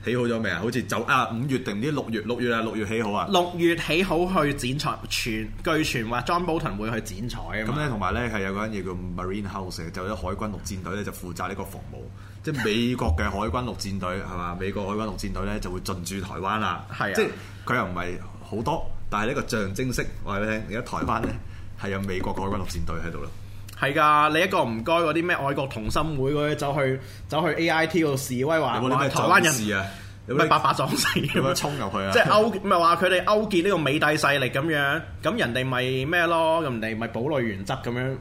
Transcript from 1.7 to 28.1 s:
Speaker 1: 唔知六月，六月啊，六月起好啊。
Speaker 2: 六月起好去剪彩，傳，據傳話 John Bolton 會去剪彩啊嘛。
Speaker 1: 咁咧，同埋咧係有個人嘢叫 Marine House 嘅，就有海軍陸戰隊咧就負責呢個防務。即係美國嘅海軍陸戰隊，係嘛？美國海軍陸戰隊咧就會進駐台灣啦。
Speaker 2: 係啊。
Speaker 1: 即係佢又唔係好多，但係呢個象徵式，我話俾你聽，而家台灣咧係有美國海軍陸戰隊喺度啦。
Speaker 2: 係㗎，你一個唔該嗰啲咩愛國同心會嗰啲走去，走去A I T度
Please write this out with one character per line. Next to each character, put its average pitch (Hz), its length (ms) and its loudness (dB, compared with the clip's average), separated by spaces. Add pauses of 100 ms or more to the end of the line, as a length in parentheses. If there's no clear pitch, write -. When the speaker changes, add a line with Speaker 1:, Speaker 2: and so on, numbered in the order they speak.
Speaker 1:
唔 104 40 -2
知 151 100 0
六 123 180 -2
月， 110 120 -2
六 117 180 -2
月 120 140 2
啊， 113 80 2
六 110 140 -2
月 107 100 -2
起 110 180 0
好 104 80 0
啊。 98 180 0
Speaker 2:
六 175 280 4
月 170 180 4
起 165 280 0
好 180 400 2
去 143 100 2
剪 131 260 -2
彩， 143 120 -2 (180)
傳， 110 380 -2 (160)
據 175 60 0 (140)
傳 113 260 -2
話 120 120 0
John 180 240 0
Bolton 151 320 -2
會 107 140 -2
去 110 100 -2
剪 98 260 -8
彩 107 140 -6
啊 104 260 -4
嘛。 - 60 -2
Speaker 1:
咁 143 60 -2
咧， 151 100 0
同 110 100 -2
埋 95 140 0
咧 120 160 0
係 107 160 -2
有 95 80 -2
個 101 120 -2
人 110 60 -4
嘢 98 120 -4
叫 92 80 -4
Marine 90 580 -4
House 90 320 -6
嘅， 82 100 -8
就 92 160 -6
有 107 80 -4
海 92 140 -6
軍 101 220 -4
陸 90 120 -6
戰 92 200 -6
隊 87 120 -6
咧 104 80 -4
就 92 80 -6
負 90 220 -10
責 90 160 -6
呢 98 60 -6
個 98 100 -8
防 - 160 -10 (120)
務。 65 40 -12 (440)
即 156 120 -4
係 127 100 -2 (260)
美 123 60 0
國 123 220 2
嘅 104 120 0
海 95 80 -4 (100)
軍 123 180 -2
陸 104 100 -6
戰 98 240 -4
隊， 90 100 -2 (120)
係 90 160 -8
嘛？ 87 220 -4
美 95 120 -2
國 101 160 -4
海 101 60 -2
軍 110 160 -2
陸 90 80 -6
戰 95 160 -4
隊 92 120 -2
咧 104 140 -2
就 98 120 -4
會 90 100 -4
進 90 240 -6
駐 95 160 -4
台 95 140 -8
灣 98 240 -2
啦。 90 320 -2
Speaker 2:
係 104 200 -2
啊。 - 40 -2
Speaker 1:
即 107 80 4
係 165 40 0 (380)
佢 120 100 0
又 117 100 2
唔 90 80 -6
係 90 240 -4 (240)
好 104 220 -6
多， 147 280 0 (180)
但 104 140 0
係 107 40 2
呢 131 140 0
個 - 60 -4
象 98 280 -2
徵 127 200 0
式， 143 100 0 (180)
我 - 80 -4
話 98 80 0
俾 104 60 0
你 - 20 0
聽， 110 220 -2
而 110 120 -2
家 - 100 -8
台 90 140 -4
灣 113 180 0
咧 110 80 0 (500)
係 98 80 -4
有 98 140 0
美 95 180 -2
國 101 120 -2
海 95 100 -2
軍 101 180 0
陸 87 60 -2
戰 82 180 -2
隊 82 100 0 (100)
喺 82 60 -2
度 78 120 -6
啦。 69 60 -6 (500)
Speaker 2:
係 139 140 2
㗎， 151 440 6
你 170 60 6
一 196 40 2
個 185 180 2
唔 113 180 -2
該 165 100 2
嗰 165 200 4
啲 165 120 2
咩 175 100 2
愛 139 180 0
國 143 140 -2
同 110 220 -4
心 156 140 0 (140)
會 131 160 0
嗰 147 180 2
啲 151 40 0
走 143 220 -2
去， 135 220 2 (300)
走 151 180 2
去 151 140 2
A 165 80 2
I 160 180 4
T 165 140 2
度 143 160 2